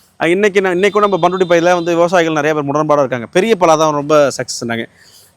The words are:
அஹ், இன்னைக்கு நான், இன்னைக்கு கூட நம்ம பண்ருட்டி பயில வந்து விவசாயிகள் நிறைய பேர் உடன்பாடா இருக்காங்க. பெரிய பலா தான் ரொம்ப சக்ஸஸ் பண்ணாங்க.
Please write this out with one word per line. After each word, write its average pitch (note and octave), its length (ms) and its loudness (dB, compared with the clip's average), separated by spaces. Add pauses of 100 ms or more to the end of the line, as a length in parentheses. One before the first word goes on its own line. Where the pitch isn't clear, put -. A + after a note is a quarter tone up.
(200)
அஹ், D#3+ 160 -2
இன்னைக்கு G3 260 0
நான், F#3 160 -2
இன்னைக்கு G3 200 0
கூட G#3 100 2
நம்ம F#3+ 140 0
பண்ருட்டி F#3 300 0
பயில F3 240 2
வந்து E3+ 200 -2
விவசாயிகள் E3 440 2
நிறைய D3+ 140 0
பேர் D3 180 -4
உடன்பாடா D3 340 0
இருக்காங்க. A#2+ 220 -6 (100)
பெரிய A3+ 180 2
பலா E3+ 200 2
தான் D3+ 240 0
ரொம்ப D3 160 0 (220)
சக்ஸஸ் - 240 -8
பண்ணாங்க. A#2 240 -6 (520)